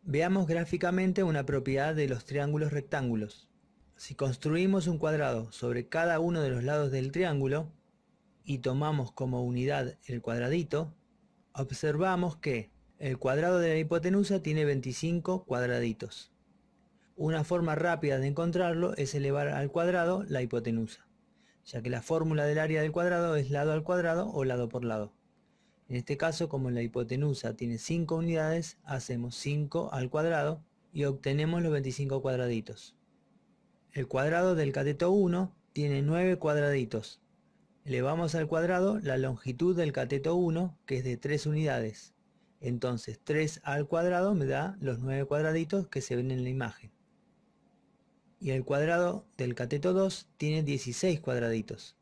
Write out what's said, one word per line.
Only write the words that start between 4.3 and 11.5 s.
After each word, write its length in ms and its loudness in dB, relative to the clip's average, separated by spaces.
un 100 0
cuadrado 540 0
sobre 360 -2
cada 320 2
uno 220 2
de 80 2
los 140 0
lados 260 2
del 220 -2
triángulo 600 0
y 140 -4
tomamos 540 0
como 320 -2
unidad 640 -2
el 160 -6
cuadradito, 720 -2